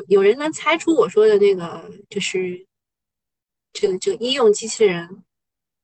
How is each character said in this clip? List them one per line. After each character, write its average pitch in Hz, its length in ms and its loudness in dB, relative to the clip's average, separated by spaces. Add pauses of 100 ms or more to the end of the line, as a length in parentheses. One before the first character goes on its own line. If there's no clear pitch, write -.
有 196 140 4
人 208 160 4
能 302 160 -4
猜 320 240 -2
出 330 180 -2
我 226 140 2
说 214 180 4
的 214 120 4
那 202 160 4
个， 165 360 -12 (160)
就 196 140 -8
是 185 460 -6 (1040)
这 - 140 -2
个， 185 100 -4
这 190 180 -6
个 226 80 -10
医 254 100 -4
用 233 200 4
机 220 140 -10
器 220 180 0
人， 180 380 -4 (600)